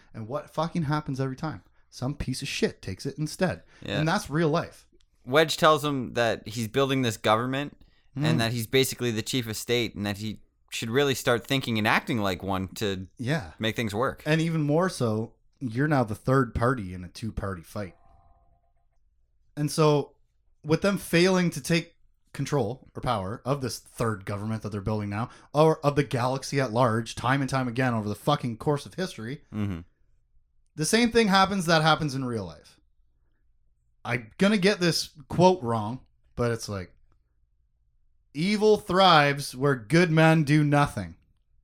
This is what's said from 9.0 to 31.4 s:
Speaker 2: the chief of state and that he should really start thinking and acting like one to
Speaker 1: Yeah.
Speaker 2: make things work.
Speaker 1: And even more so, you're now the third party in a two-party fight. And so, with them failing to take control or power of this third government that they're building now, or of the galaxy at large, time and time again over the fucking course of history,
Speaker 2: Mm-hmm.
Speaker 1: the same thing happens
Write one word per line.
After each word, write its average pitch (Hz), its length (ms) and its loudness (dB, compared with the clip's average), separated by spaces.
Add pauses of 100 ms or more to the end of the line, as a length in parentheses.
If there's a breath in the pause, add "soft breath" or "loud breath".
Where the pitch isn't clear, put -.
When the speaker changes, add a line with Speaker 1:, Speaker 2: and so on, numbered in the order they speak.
Speaker 2:
the 107 100 -2
chief 120 260 -4
of 107 80 -8
state 120 380 -2
and 101 100 -8
that 101 140 -4
he 107 220 -10 (320)
should - 180 -6
really 135 240 2
start 120 320 0
thinking 131 320 -2
and 107 100 0
acting 135 320 0
like 95 220 -2
one 95 280 -4
to 95 380 -6 (120)
Speaker 1:
Yeah. 117 400 -4
Speaker 2:
make 113 160 -2
things 110 180 -4
work. 117 320 -4
Speaker 1:
And 160 160 2
even 160 220 -2
more 160 260 0
so, 113 440 -4 (260)
you're 127 280 -2
now 139 160 2
the 107 120 -4
third 131 400 0
party 117 400 0
in 90 80 -12
a 87 40 -12
two-party 98 540 -8
fight. 95 340 -12 (1600)
And 147 140 -2
so, 147 440 2 (520)
with 160 160 2
them 202 160 2
failing 175 540 2
to 139 100 -8
take 170 340 -2 (380)
control 131 600 -4
or 110 60 -14
power 110 440 -4
of 139 160 -2
this 117 180 -6
third 107 460 -6
government 107 380 -6
that 107 80 -8
they're 104 100 -6
building 107 280 -4
now, 107 200 -4 (240 soft breath)
or 156 320 4
of 143 100 2
the 147 80 4
galaxy 127 560 -4
at 127 140 -2
large, 113 420 2
time 135 260 0
and 131 80 -4
time 131 180 -2
again 123 260 0
over 107 160 -2
the 104 60 -4
fucking 135 420 -2
course 147 280 -2
of - 100 -18
history, 143 460 -8 (120)
Speaker 2:
Mm-hmm. 101 280 -4 (920)
Speaker 1:
the 156 100 -4
same 226 260 2
thing 226 160 4
happens 190 380 2